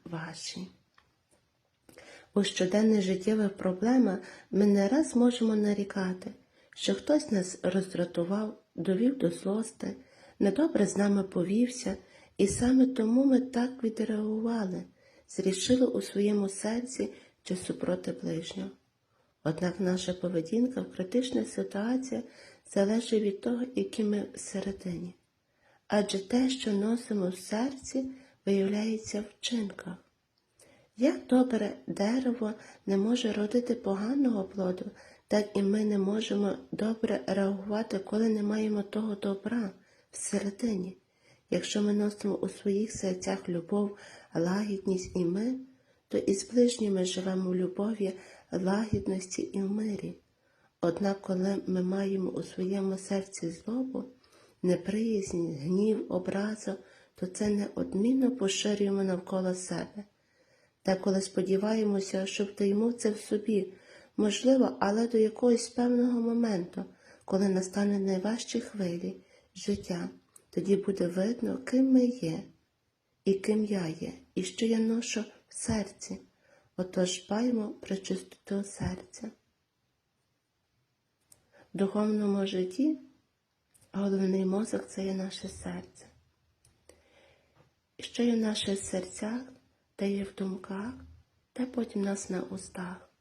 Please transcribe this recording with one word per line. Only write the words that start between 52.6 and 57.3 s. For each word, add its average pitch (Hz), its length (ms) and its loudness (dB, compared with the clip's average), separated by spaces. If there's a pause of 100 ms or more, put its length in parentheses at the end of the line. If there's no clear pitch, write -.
серці 190 520 -4
злобу, 254 540 -6 (580)
неприязнь, 185 920 0
гнів, 190 540 2
образу, 196 640 -2 (420)
то - 120 -6
це 208 220 -2